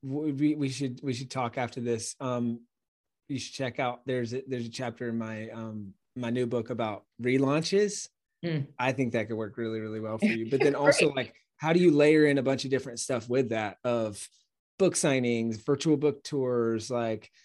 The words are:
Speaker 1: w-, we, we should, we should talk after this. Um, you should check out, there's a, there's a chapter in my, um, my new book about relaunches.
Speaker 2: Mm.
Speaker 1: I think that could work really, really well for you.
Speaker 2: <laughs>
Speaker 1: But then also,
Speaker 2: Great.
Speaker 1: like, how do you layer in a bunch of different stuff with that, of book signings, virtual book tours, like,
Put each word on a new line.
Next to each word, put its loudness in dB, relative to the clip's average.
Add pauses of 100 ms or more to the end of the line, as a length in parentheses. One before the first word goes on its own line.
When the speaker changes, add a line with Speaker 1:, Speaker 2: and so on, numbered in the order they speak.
Speaker 1:
w-, -2
we, 2
we 0
should, -6
we -2
should -8
talk -4
after -4
this. -4
Um, -2 (680)
you -4
should -10
check -6
out, -4
there's -2
a, -6
there's -6
a -12
chapter -8
in -4
my, -8
um, -10 (220)
my -4
new 0
book -2
about -4 (160)
relaunches. 2 (360)
Speaker 2:
Mm. -2 (100)
Speaker 1:
I 2
think 0
that 0
could -4
work -6
really, -4
really -6
well -6
for 2
you. 0
Speaker 2:
<laughs> -8
Speaker 1:
But 2
then 4
also, 4
Speaker 2:
Great. 0
Speaker 1:
like, -4 (240)
how 0
do 6
you 8
layer 8
in 4
a 2
bunch 0
of -6
different -2
stuff -4
with 2
that, -2
of -2 (520)
book 4
signings, 0
virtual 2
book 0
tours, 0
like, -2 (140)